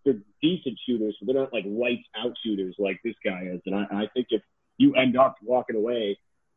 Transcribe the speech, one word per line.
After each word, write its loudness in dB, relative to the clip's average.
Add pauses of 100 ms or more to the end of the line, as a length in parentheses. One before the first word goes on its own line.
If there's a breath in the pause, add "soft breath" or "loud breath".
they're 2 (180)
decent -2
shooters, -2
but -2
they're 2
not, -6
like, -2
lights -2 (100)
out -4 (120)
shooters -2
like -2
this -4
guy -4
is. -8
And -2
I, -2
I -2
think -4
if 0 (340)
you 6
end 4
up 4
walking 0
away, -2 (380)